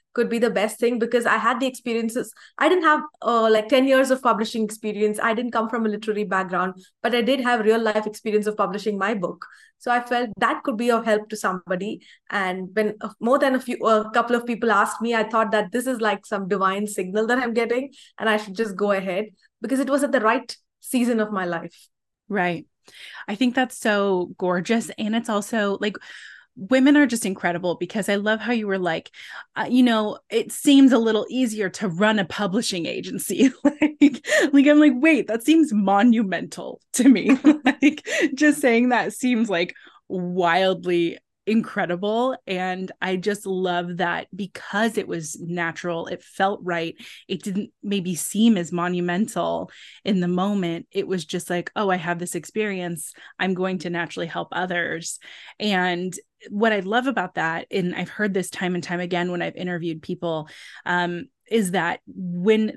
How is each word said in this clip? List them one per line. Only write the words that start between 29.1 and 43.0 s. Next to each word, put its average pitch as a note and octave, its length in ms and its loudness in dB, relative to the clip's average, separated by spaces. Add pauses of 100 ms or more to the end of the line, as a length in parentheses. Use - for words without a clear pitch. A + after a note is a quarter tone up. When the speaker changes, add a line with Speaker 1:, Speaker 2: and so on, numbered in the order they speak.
Speaker 2:
uh, G#3+ 120 -2
you B3 140 6
know, A3 360 0 (100)
it - 240 -2
seems C#4 400 8
a C4 40 6
little A3 320 2
easier G#3+ 400 0
to G#3+ 200 -4
run G#3+ 280 2
a G3 60 2
publishing G3 640 -2
agency. F#3 720 -4
<laughs> - 60 -20 (380)
Like, C#4 240 4 (280)
like, C#4 140 8
I'm D4 120 8
like, D4+ 160 8
"Wait, C#4 320 2
that A3+ 160 -4
seems D#4 300 4
monumental G3+ 1080 2 (120)
to B3+ 160 4
me." A#3 340 6
<laughs> D4+ 220 6 (160)
Like, - 260 2 (280)
just D4 260 4
saying A#3+ 280 4
that A3 240 0
seems, A#3 360 0
like, F3+ 240 0 (340)
wildly F3+ 1080 0 (280)
incredible. G#3 920 -2 (100)
And F#3 440 -6 (100)